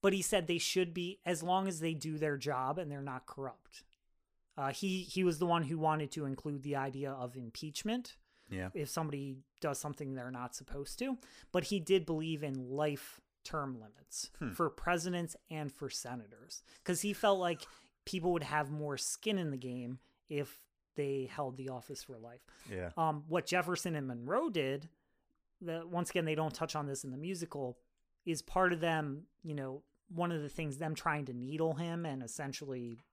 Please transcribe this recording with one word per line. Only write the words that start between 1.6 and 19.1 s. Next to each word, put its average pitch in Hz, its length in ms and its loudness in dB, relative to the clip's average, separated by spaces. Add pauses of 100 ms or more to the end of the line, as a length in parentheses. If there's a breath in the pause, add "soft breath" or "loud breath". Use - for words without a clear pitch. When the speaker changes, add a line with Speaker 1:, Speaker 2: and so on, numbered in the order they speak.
Speaker 1:
as 175 120 -2
they 165 140 2
do 156 240 -2
their 147 200 2
job 135 400 0
and 165 140 -4
they're 143 100 -6
not 131 260 -6
corrupt. - 560 -10 (720)
Uh, 139 160 2
he, 190 300 0
he 185 200 2
was 170 160 6
the 175 60 6
one 170 180 6
who 151 140 0
wanted 156 340 4
to 151 140 -2
include 139 380 -2
the 143 120 0
idea 135 360 -2
of 123 260 -6
impeachment 156 800 -4 (320 soft breath)
Speaker 2:
Yeah. 92 240 -2
Speaker 1:
if 147 160 -2
somebody 139 480 -2 (240)
does 143 180 0
something 143 340 -4
they're 127 180 -6
not 123 240 -6
supposed 139 440 -8
to. 262 180 0 (340 loud breath)
But 180 140 2
he 202 140 2
did 175 260 6
believe 160 380 0
in 131 260 -4
life 147 520 -2 (220)
term 139 360 -4
limits - 500 -10 (100)
Speaker 2:
Hmm. 131 120 -2
Speaker 1:
for 160 180 4
presidents 175 680 0 (140)
and 151 220 -4
for 139 180 -6
senators, 113 720 -8 (220 loud breath)
'cause 180 180 0
he 202 120 2
felt 196 260 8
like 175 240 0 (420 loud breath)
people 175 280 2
would 165 100 2
have 143 260 2
more 147 300 -2
skin - 400 0